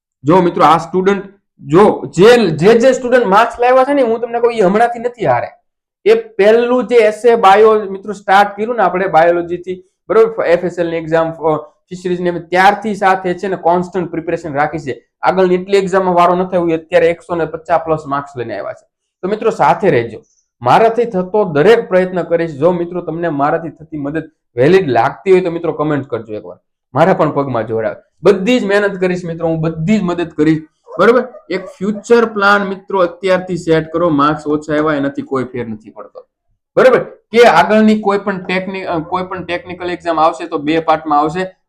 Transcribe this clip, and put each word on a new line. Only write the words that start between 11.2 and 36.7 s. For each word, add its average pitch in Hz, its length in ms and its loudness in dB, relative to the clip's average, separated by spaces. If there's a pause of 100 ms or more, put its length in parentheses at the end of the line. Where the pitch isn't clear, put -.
અ, 156 280 -2
ફિશરીઝ 180 640 -8
ની, 180 100 -2
ત્યારથી 190 640 0
સાથે 190 400 0
છે 196 140 -6
ને 185 80 -2
કોન્સ્ટન્ટ 175 540 -2
પ્રિપેરેશન 170 420 -6
રાખી 151 260 -2
છે. 131 320 -12 (120)
આગળની 180 320 2
એટલી 196 240 0
એક્ઝામમાં 185 360 0
વારો 175 200 4
ન 185 100 -2
થયો, 180 240 -2
એ 165 40 0
અત્યારે 165 340 0
એકસો 170 280 -4
ને 160 100 -2
પચાસ 165 400 -4
પ્લસ 156 220 -4
માર્ક્સ 139 300 -8
લઈને 113 220 -8
આવ્યા 64 140 -10
છે. - 140 -20 (360)
તો 185 60 -6
મિત્રો 214 220 -2
સાથે 165 400 2
રહેજો. 113 320 -2 (400)
મારાથી 226 420 2
થતો 190 400 -2
દરેક 175 440 2
પ્રયત્ન 180 340 0
કરીશ. 165 280 -2
જો 151 220 0
મિત્રો 175 280 -6
તમને 170 280 -6
મારાથી 151 420 -2
થતી 156 280 -16
મદદ 156 320 -8 (260)
વેલિડ 165 320 4
લાગતી 135 440 0
હોય 185 80 6
તો 180 100 -2
મિત્રો 165 220 -4
કોમેન્ટ 147 340 -4
કરજો 110 280 -8
એકવાર. 90 240 -14 (360)
મારા 175 200 4
પણ 165 160 0
પગમાં 131 360 -4
જોડાવ. 110 280 -4 (280)
બધી 202 380 2
જ 202 40 -4
મહેનત 196 360 -2
કરીશ 180 240 -2
મિત્રો, 165 240 -6
હું 165 120 -2
બધી 160 380 0
જ 190 40 -2
મદદ 175 260 -4
કરીશ, 156 340 0 (360)
બરોબર? 240 300 4 (220)
એક 185 160 -6
ફ્યુચર 214 600 0
પ્લાન 202 360 2
મિત્રો 190 380 -4
અત્યારથી 185 560 -2
સેટ 160 360 -2
કરો. 175 160 0
માર્ક્સ 151 380 0
ઓછા 151 300 -4
આવ્યા 151 200 0
એનાથી 139 260 -6
કોઈ 127 220 -4
ફેર 120 240 -10
નથી 107 220 -14
પડતો, - 360 -20 (500)